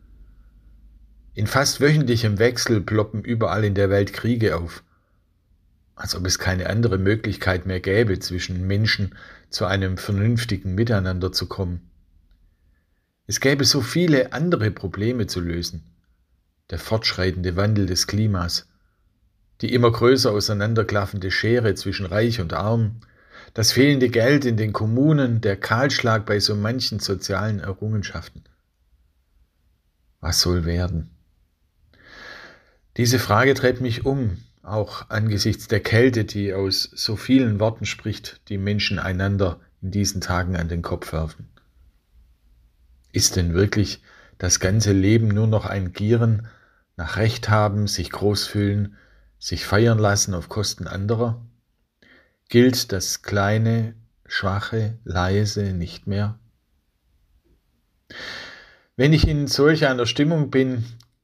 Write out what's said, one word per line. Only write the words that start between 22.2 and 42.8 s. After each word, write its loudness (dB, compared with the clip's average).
und -4
Arm, 0
das 2
fehlende 6
Geld 4
in 2
den 0
Kommunen, 2
der 0
Kahlschlag 0
bei 0
so 0
manchen -4
sozialen -4
Errungenschaften. -6
Was 0
soll 0
werden? -2
Diese 2
Frage 2
treibt 0
mich -4
um, -2
auch -6
angesichts -2
der 0
Kälte, 4
die -4
aus -2
so -6
vielen 2
Worten 0
spricht, -10
die -6
Menschen -2
einander 0
in -6
diesen -2
Tagen -2
an -2
den -4
Kopf -8
werfen. -6